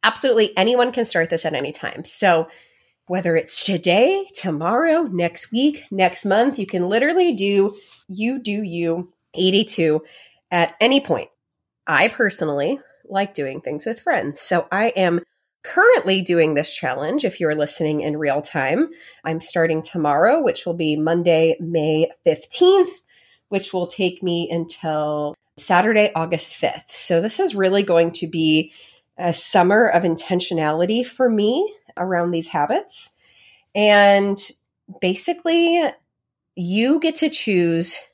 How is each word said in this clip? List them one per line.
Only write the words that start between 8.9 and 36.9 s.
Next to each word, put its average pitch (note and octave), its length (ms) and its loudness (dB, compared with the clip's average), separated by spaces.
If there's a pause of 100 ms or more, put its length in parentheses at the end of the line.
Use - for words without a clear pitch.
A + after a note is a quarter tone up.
eighty-two F3 680 2 (460)
at F3 280 0
any C4 220 4
point. C#3+ 300 -4 (560)
I D#3+ 220 4
personally F#3 720 -2 (280)
like G3+ 240 -4
doing C3+ 300 -8
things - 240 -8
with A3+ 120 -8
friends. F3+ 440 -4
So F3 280 -2
I G#3 180 -2
am F3 340 0 (420)
currently F4+ 580 4
doing E3 320 2
this D3 200 -2
challenge. D3+ 500 -2
If F#3 160 -4
you're D#3 140 0
listening D3+ 460 -2
in D3+ 160 -4
real D3 240 0
time, D#3 480 -2 (360)
I'm D#3+ 160 -4
starting D#3+ 420 0
tomorrow, E3 580 2
which A3 240 -2
will E3+ 100 -4
be D#3 220 -2
Monday, E3 640 2
May D#3+ 520 -2 (140)
fifteenth, F4+ 680 2 (580)
which G3 240 -6
will F3 160 -4
take F3+ 340 -4
me E3+ 280 -2
until D3+ 840 -4 (220)
Saturday, G#3 580 2
August D#3+ 420 -4
fifth. - 340 -6
So - 300 0
this A3 200 -4
is D#4 160 0
really G3 260 2
going E3+ 300 2
to E3+ 160 -8
be D#3 440 0 (460)
a F3 160 -2
summer G3+ 540 4
of F3 160 2
intentionality F3 1000 -2
for B3 240 -2
me A#3 460 0 (220)
around F3 340 -2
these E3 180 -4
habits. - 680 -4 (580)
And G3+ 640 6 (640)
basically, E4 840 0 (720)
you A3 460 0